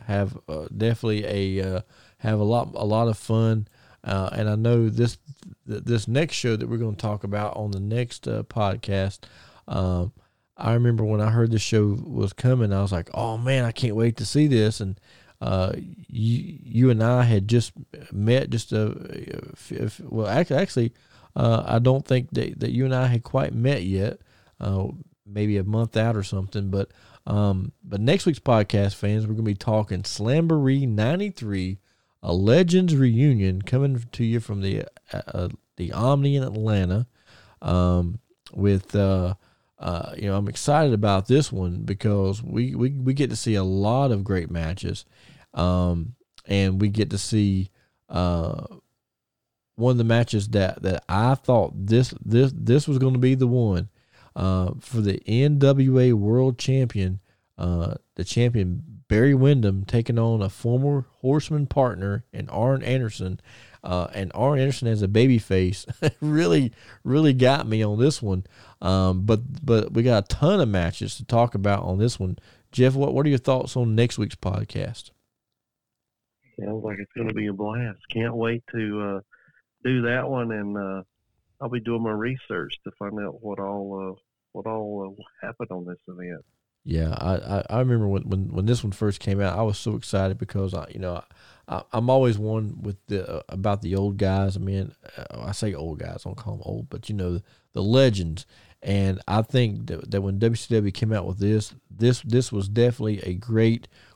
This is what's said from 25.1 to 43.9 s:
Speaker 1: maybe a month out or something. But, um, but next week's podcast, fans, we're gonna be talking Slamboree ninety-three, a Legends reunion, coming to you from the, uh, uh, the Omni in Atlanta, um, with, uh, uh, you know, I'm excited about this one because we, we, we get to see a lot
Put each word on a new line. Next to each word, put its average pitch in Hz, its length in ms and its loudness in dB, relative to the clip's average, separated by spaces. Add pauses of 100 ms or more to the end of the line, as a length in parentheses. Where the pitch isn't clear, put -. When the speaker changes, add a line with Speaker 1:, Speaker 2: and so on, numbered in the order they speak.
Speaker 1:
maybe 104 320 0
a 95 60 0
month 110 320 0
out 110 200 2
or 101 60 -2
something. 98 480 -4
But, 98 200 -2 (360)
um, 101 460 0 (120)
but 101 160 -6
next 139 240 2
week's 165 140 0
podcast, 104 560 2
fans, 107 320 -2
we're 107 80 -2
gonna 113 80 -4
be 107 120 0
talking 104 500 -2
Slamboree 139 840 2
ninety-three, 107 920 -2 (420)
a - 100 -2
Legends 165 640 4
reunion, 117 640 4
coming 127 420 0 (100)
to 120 120 -2
you 113 160 0
from 101 220 -6
the, 98 220 -4 (280)
uh, - 80 -8 (140)
uh, 90 140 -2 (280)
the 87 160 -6
Omni 139 440 2
in 135 80 0
Atlanta, 107 600 0 (540)
um, 90 600 2 (340)
with, 98 400 0
uh, 95 400 2 (440)
uh, - 380 -6
you - 60 -8
know, 98 160 -2
I'm 101 100 -2
excited 147 460 2
about 101 320 2
this 143 260 4
one 92 300 -4
because 101 600 0
we, 127 320 -2
we, 127 180 0
we 131 200 -2
get 135 160 0
to 113 80 -4
see 110 200 0
a 95 60 0
lot 104 480 2